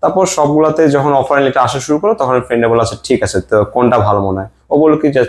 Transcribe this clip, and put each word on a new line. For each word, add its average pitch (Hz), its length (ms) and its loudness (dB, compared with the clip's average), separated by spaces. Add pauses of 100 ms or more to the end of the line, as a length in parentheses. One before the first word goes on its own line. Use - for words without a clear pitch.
তারপর 170 260 0
সবগুলাতে 156 640 0
যখন 143 240 0
অফার 139 300 0
লেটার 131 220 0
আসা 131 160 -4
শুরু 151 180 -2
করলো, 208 160 0
তখন 127 260 0
ফ্রেন্ডে 120 260 -2
বললো, 117 160 2
"আচ্ছা, 107 220 -4
ঠিক 117 180 0
আছে, 98 180 -2
তো 104 240 0
কোনটা 123 340 0
ভালো 101 220 0
মনে 95 180 -4
হয়?" 98 100 -10 (220)
ও 151 80 2
বললো 156 180 4
কি 156 120 -2
যে, 135 200 2